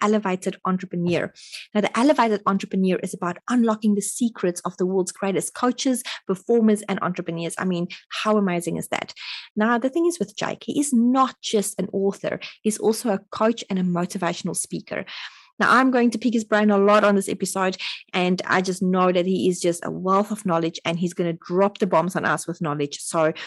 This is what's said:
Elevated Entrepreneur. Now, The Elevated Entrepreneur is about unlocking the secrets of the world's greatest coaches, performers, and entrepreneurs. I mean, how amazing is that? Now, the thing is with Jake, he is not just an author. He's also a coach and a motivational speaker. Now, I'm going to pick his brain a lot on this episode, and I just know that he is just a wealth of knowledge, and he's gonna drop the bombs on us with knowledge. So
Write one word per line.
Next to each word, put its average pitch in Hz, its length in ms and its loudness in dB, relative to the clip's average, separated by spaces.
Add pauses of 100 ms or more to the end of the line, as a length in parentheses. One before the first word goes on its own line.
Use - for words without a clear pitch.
Elevated 202 540 0 (100)
Entrepreneur. 175 680 -2 (420)
Now, 208 60 2
The 202 180 -2
Elevated 233 460 2
Entrepreneur 190 580 0
is 185 120 -8
about 175 240 -6 (100)
unlocking 220 460 2
the 202 80 0
secrets 202 640 -2
of 180 100 -6
the 185 80 -2
world's 185 280 0
greatest 190 420 -4
coaches, 247 480 0 (240)
performers, 214 560 2
and 190 180 -4
entrepreneurs. 170 560 -4
I - 80 -4
mean, 180 240 -2 (220)
how 214 260 0
amazing 175 400 0
is - 120 -8
that? - 260 -6 (420)
Now, 233 220 2
the 262 100 0
thing 330 180 0
is 339 120 0
with - 180 -6
Jake, - 300 -6
he - 120 -4
is 294 140 0
not 254 480 2
just - 400 -2
an 185 120 -4
author. - 480 -2 (220)
He's 214 160 0
also 220 320 0
a 196 100 0 (100)
coach 220 400 0
and 185 80 0
a 185 40 0
motivational 175 520 -2 (220)
speaker. - 480 -6 (560)
Now, 190 120 4
I'm 254 200 6
going 240 180 4
to 220 80 -4
pick 226 140 0
his 220 120 0
brain 214 260 4
a 202 60 6
lot 202 280 6
on 202 100 6
this 196 140 2
episode, 190 480 -2 (360)
and 180 320 0
I 185 160 2
just 185 220 -2
know 185 300 4
that 180 140 0
he 185 220 0
is 180 120 0
just 170 240 0
a 160 80 -6
wealth 190 400 0
of - 120 -6
knowledge, 165 400 0
and 170 140 -2
he's 175 160 -2
gonna 170 200 -2
drop 196 440 0
the 208 80 2
bombs 175 300 2
on 139 80 -2
us 151 240 -2
with 165 120 -10
knowledge. 147 400 -4
So 160 320 0 (140)